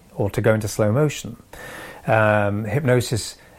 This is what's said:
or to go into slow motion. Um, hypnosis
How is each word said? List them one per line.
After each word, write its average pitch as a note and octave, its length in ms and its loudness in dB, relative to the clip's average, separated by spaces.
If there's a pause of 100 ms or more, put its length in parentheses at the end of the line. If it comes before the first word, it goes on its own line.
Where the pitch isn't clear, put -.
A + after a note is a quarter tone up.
(160)
or G#2 140 0
to - 100 -4
go A2 120 4
into G#2+ 140 0
slow G#2+ 240 0
motion. C#3 460 -2 (720)
Um, G#2+ 560 2
hypnosis B2 720 0 (220)